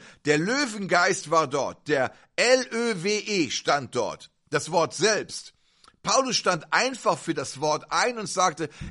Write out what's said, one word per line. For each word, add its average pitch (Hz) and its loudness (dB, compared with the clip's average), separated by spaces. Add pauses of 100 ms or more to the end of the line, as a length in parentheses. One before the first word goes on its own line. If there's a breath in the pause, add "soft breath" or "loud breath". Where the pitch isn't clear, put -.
(240 loud breath)
der 147 4
Löwengeist 190 0
war 160 4
dort, 127 -4
der 135 2 (240 loud breath)
L 247 4
Ö 226 0
W 208 2
E 190 0
stand 143 -2
dort, 95 -4 (180)
das 151 -4
Wort 165 0
selbst. 185 -2 (480 soft breath)
Paulus 240 2
stand 175 -2
einfach 214 2
für 165 -4
das 139 -8
Wort 151 -2
ein 214 0
und 214 -8
sagte, 165 0 (220 loud breath)